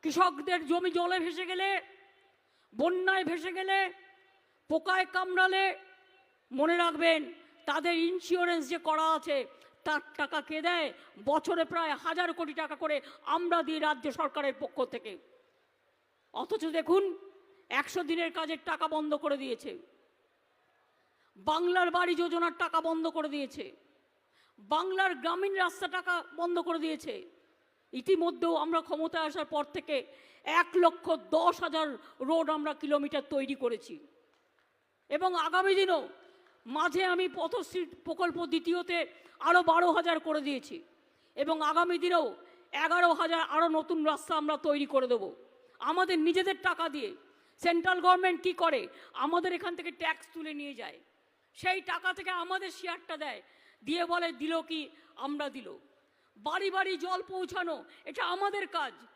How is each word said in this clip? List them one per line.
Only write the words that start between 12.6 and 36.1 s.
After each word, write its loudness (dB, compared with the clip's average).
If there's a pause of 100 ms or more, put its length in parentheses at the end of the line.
করে -2 (220)
আমরা 0
দিই -2
রাজ্য 0
সরকারের -2
পক্ষ -4
থেকে। -12 (1120)
অথচ -4
দেখুন, 2 (500)
একশো -2
দিনের -2
কাজের -6
টাকা -2
বন্ধ -2
করে -2
দিয়েছে, -8 (1600)
বাংলার 2
বাড়ি 2
যোজনার 0
টাকা 0
বন্ধ -2
করে -2
দিয়েছে, -8 (840)
বাংলার 0
গ্রামীণ -2
রাস্তা -2
টাকা -2 (120)
বন্ধ 0
করে -2
দিয়েছে। -8 (560)
ইতিমধ্যেও 2
আমরা 2
ক্ষমতায় -2
আসার -4
পর -2
থেকে -4 (380)
এক 2
লক্ষ 4 (140)
দশ 4
হাজার -2 (240)
রোড 2
আমরা -2
কিলোমিটার -2
তৈরি -2
করেছি -6 (1000)
এবং 0
আগামী 4
দিনেও, 2 (580)